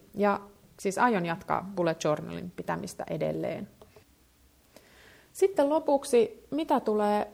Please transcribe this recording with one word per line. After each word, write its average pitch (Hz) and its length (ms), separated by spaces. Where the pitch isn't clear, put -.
Ja 202 260
siis 190 180
aion 208 280
jatkaa 165 480
bullet 165 300
journalin 170 520
pitämistä 170 540
edelleen. 160 580
Sitten 370 360
lopuksi, 277 800
mitä 294 300
tulee 208 540